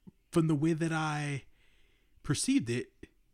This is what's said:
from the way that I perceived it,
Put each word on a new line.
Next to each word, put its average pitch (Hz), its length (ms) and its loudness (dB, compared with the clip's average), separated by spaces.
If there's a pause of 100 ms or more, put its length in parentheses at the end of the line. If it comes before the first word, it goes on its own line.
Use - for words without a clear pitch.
(320)
from 165 160 4
the 160 80 2
way 160 180 2
that 160 180 -2
I 147 520 -2 (800)
perceived 175 460 2
it, 120 220 -4 (420)